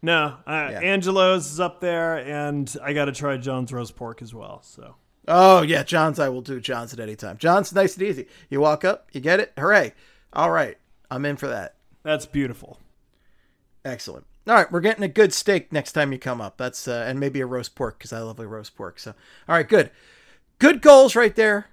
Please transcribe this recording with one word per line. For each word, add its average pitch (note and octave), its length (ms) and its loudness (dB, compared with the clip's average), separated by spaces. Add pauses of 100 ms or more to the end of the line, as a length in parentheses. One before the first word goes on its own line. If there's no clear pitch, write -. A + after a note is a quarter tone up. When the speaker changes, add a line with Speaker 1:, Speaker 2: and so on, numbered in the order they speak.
Speaker 1:
No, D#3+ 360 0 (100)
uh, D3 240 -6
Speaker 2:
Yeah. G#2+ 100 -10
Speaker 1:
Angelo's F#3 680 2
is D3+ 80 -14
up F3+ 200 -4
there, E3 380 -2
and D3 560 -6 (100)
I C#3+ 100 -6
gotta D3 200 -2
try C#3 240 -6
John's B2+ 340 -6
roast A#2+ 240 -10
pork A2+ 260 -14
as A2+ 120 -18
well. G#2+ 300 -18
So. - 320 -20 (300)
Speaker 2:
Oh, F#3 360 8
yeah, D3+ 220 0
John's, D#3 360 0
I D3 80 0
will B2+ 140 -6
do B2+ 180 -10
John's A#2 340 -8
at A#2 60 -16
any G#2+ 160 -10
time. G2+ 220 -14
John's F3+ 360 0
nice F#3+ 220 2
and F#3 100 -6
easy. D3 220 -6 (220)
You C#3 100 -4
walk D3+ 240 2
up, F#3 300 -2
you C3+ 80 -10
get E3+ 180 2
it, - 180 -4
hooray. D#3+ 360 2 (400)
All E3 180 0
right, D3+ 260 -2 (320)
I'm C3 160 -6
in C#3+ 120 -6
for C#3+ 100 -10
that. A2 280 -10 (280)
Speaker 1:
That's D3+ 220 -4
beautiful. - 540 -8 (1040)
Speaker 2:
Excellent. A2+ 400 -14 (220)
All A3+ 80 4
right, F#3+ 160 4
we're F3 100 -2
getting G#3 220 -2
a F#3+ 40 -4
good F#3+ 260 2
steak - 380 -2
next D3+ 220 -6
time C#3+ 180 -2
you C3 80 -8
come B2 220 -8
up. G2+ 160 -12
That's, B2 300 -10
uh, A#2+ 200 -6
and C3 120 -6
maybe C#3 200 -4
a C3 60 -4
roast B2 300 -10
pork, A#2 240 -8
'cause - 120 -18
I A2+ 80 -10
love A2+ 200 -12
a A2+ 80 -14
roast G#2+ 280 -16
pork. F#2 240 -16
So, G#2+ 120 -16 (360)
all D#3+ 80 0
right, D#3+ 120 0
good. F3 220 4 (680)
Good D4 220 6
goals C4+ 340 10
right A#3 200 2
there. G#3 380 0